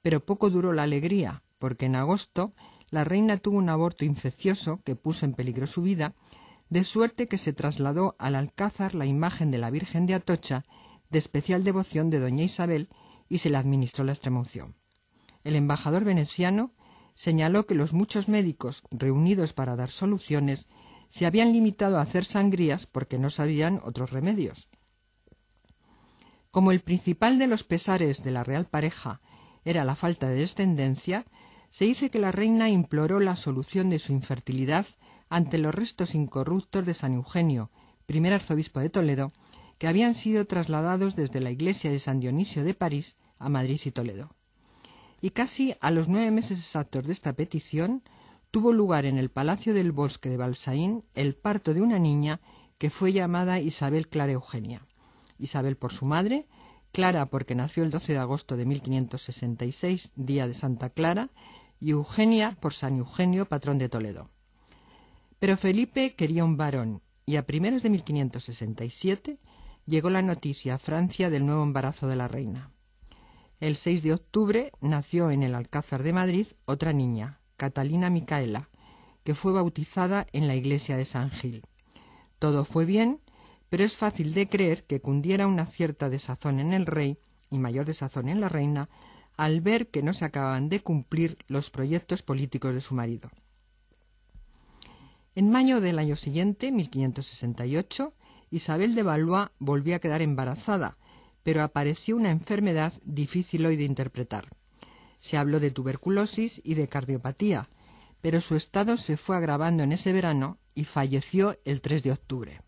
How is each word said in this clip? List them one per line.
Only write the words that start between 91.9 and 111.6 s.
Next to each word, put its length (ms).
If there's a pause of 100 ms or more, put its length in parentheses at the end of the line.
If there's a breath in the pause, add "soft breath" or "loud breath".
políticos 500
de 80
su 140
marido. 340 (2000 loud breath)
En 140
mayo 320
del 180
año 160
siguiente, 560
mil 180
quinientos 380
sesenta 380
y 120
ocho, 360 (360 soft breath)
Isabel 460
de 80
Valois 460 (100)
volvió 360
a 40
quedar 220
embarazada, 760 (460 soft breath)
pero 200
apareció 540
una 120
enfermedad 640 (100)
difícil 640
hoy 120
de 80
interpretar. 640 (720 loud breath)
Se 180
habló 220
de 120
tuberculosis 920
y 120
de 120
cardiopatía, 800 (500 soft breath)
pero 220
su 140
estado 420
se 180
fue 220
agravando 440
en 120
ese 180
verano 480 (160)
y 80
falleció 800